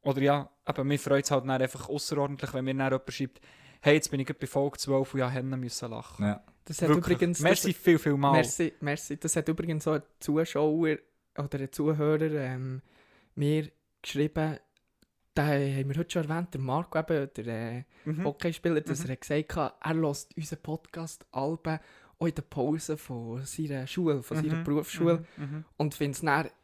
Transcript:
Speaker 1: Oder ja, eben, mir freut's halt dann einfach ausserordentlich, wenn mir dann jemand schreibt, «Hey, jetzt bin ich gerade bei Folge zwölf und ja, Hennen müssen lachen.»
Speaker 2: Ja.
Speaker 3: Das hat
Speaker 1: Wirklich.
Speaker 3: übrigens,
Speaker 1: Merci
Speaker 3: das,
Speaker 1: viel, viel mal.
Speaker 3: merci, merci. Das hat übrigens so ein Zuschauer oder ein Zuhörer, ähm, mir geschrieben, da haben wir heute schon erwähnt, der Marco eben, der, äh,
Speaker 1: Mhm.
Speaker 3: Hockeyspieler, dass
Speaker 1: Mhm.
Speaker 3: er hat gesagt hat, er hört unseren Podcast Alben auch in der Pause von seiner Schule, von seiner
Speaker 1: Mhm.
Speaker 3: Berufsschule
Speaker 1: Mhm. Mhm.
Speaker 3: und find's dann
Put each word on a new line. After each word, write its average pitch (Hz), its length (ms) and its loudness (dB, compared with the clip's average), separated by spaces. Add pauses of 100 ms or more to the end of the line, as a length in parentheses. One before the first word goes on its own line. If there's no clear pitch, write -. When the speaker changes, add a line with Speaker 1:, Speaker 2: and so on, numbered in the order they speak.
Speaker 1:
Oder 139 180 0
ja, 139 300 2 (180)
eben, 139 200 -2
mir 143 100 2
freut's 139 320 2
halt 131 140 2
dann 131 180 0
einfach 131 260 -4
ausserordentlich, 143 640 -2
wenn 131 120 -4
mir 135 100 -2
dann 135 180 2
jemand 131 200 -2
schreibt, - 280 -6 (400)
«Hey, 147 140 8
jetzt 156 160 2
bin 139 100 -2
ich 131 60 -2
gerade - 120 -6
bei 135 80 -6
Folge 139 320 0
zwölf 135 360 0
und 135 60 0
ja, 127 80 2
Hennen 131 320 -4
müssen 123 300 -8
lachen.» 110 360 -6
Speaker 2:
Ja. 104 160 0 (240)
Speaker 3:
Das - 140 -8
hat 165 80 2
Speaker 1:
Wirklich. 151 280 6
Speaker 3:
übrigens, 175 240 0
Speaker 1:
Merci 185 320 4
Speaker 3:
das, - 100 -6
Speaker 1:
viel, 170 160 8
viel 147 180 2
mal. 139 160 4
Speaker 3:
merci, 156 480 2
merci. 147 380 -4
Das - 180 -2
hat 160 120 0
übrigens 160 360 -2
so 160 80 2
ein 147 100 0 (160)
Zuschauer 156 760 2 (420)
oder 143 200 -4
ein 135 140 -6
Zuhörer, 151 580 2
ähm, 131 520 -4 (520)
mir 151 360 2 (320)
geschrieben, 151 560 0 (760)
da 147 120 2
haben 139 420 2
wir 139 80 -2
heute 165 140 -2
schon 160 200 -2
erwähnt, 170 240 -4
der 131 60 -4
Marco 143 380 -2
eben, 156 380 0
der, 113 100 -8
äh, 117 380 -6 (200)
Speaker 1:
Mhm. 156 200 -4
Speaker 3:
Hockeyspieler, 160 580 0
dass 151 180 -4
Speaker 1:
Mhm. 165 60 -6
Speaker 3:
er 127 60 -4
hat 127 100 -8
gesagt 151 340 -2
hat, 151 240 -2
er 160 140 -2
hört 151 320 0 (100)
unseren 156 260 -10
Podcast - 680 -10
Alben 160 480 -2 (380)
auch 170 80 0
in 160 80 0
der 147 80 -6
Pause 151 540 -2
von 120 480 -8
seiner 139 440 -6
Schule, 156 340 0
von 151 140 -4
seiner 156 220 0
Speaker 1:
Mhm. 165 60 -4
Speaker 3:
Berufsschule 165 600 2 (120)
Speaker 1:
Mhm. 151 80 -10
Mhm. 151 200 -8 (120)
Speaker 3:
und 151 180 0
find's 143 260 -2
dann 156 280 2 (160)